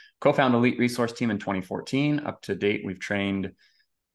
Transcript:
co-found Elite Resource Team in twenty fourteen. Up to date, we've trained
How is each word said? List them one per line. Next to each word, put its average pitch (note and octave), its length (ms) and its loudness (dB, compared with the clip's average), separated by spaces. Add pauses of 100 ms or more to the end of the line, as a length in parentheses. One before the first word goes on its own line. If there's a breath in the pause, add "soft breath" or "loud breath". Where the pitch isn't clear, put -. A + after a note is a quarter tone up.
(200 loud breath)
co-found C#3 340 4
Elite A#2+ 260 4
Resource A#2+ 340 0
Team A#2 180 -2
in G2+ 80 -2
twenty G2 220 -4
fourteen. C#3 580 -2
Up - 240 -8
to G2 120 -4
date, G2+ 300 0
we've F#2+ 140 -8
trained G2 520 -2 (640 soft breath)